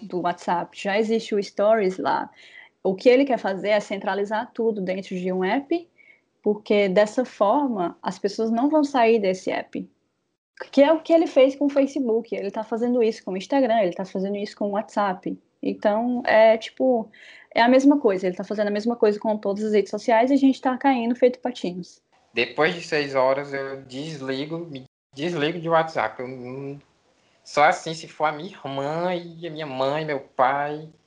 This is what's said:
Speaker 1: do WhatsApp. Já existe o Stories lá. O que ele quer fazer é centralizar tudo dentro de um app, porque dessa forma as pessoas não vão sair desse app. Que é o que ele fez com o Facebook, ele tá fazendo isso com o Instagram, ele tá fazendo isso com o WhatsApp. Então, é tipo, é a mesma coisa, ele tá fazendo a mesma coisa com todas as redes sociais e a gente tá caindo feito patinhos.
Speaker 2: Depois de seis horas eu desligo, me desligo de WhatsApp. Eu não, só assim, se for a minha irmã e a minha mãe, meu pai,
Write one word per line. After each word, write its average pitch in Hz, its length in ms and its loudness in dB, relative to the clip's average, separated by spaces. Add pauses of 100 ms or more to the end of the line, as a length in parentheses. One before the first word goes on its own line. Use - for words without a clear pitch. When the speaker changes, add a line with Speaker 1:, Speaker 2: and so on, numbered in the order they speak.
Speaker 1:
do 180 180 -6
WhatsApp. 175 580 -4
Já 202 200 -2
existe 220 360 0
o 202 80 2
Stories 202 560 2
lá. 143 320 -2 (520)
O 190 120 0
que 190 140 2
ele 254 160 6
quer 247 140 0
fazer 190 320 -4
é 214 100 4
centralizar 208 720 -4
tudo 220 280 -2
dentro 185 360 -6
de 185 160 -4
um 185 120 -2
app, 285 440 -2 (540)
porque 208 460 2
dessa 214 360 2
forma 220 800 0
as - 160 -8
pessoas 220 320 -4
não 240 180 2
vão 302 160 4
sair 233 340 4
desse 185 320 -2
app. - 380 -8 (840)
Que 277 100 6
é 294 100 6
o 320 80 2
que - 120 -2
ele 330 140 4
fez 269 280 4
com 294 120 -2
o 277 40 0
Facebook, 262 640 -2
ele 196 160 -6
tá 220 140 -8
fazendo 240 380 0
isso 220 220 -2
com 190 80 -8
o 185 40 -4
Instagram, 233 460 0
ele 175 100 0
tá 190 120 -8
fazendo 196 320 -6
isso 202 200 -8
com 208 120 -4
o 202 40 -4
WhatsApp. 196 640 -4 (260)
Então, 226 640 -2
é 220 320 6
tipo, 240 540 -2 (460)
é 226 60 4
a 240 60 6
mesma 277 300 6
coisa, 196 280 0
ele 185 100 -2
tá 196 80 -8
fazendo 208 240 -2
a - 20 -2
mesma 214 240 -2
coisa 214 240 2
com 214 200 -2
todas 208 260 -4
as 214 80 -2
redes 202 180 2
sociais 226 400 2
e 285 40 6
a - 20 6
gente 269 240 4
tá 254 160 -2
caindo 240 400 0
feito 254 240 2
patinhos. 185 640 -8 (320)
Speaker 2:
Depois 151 400 0
de 151 80 -10
seis 147 320 -4
horas 135 400 0
eu 135 300 -8
desligo, 139 760 -8
me 143 260 -14 (300)
desligo 160 440 -4
de 165 120 -6
WhatsApp. 151 500 -2
Eu 123 80 -10
não, 135 500 -12 (640)
só - 220 2
assim, 165 300 2
se 160 120 -14
for 151 200 -4
a 156 60 0
minha 156 180 -12
irmã 151 640 -6
e 170 320 -10
a 165 40 -10
minha 156 140 -10
mãe, 139 400 -2
meu 143 160 -4
pai, 143 640 -2 (200)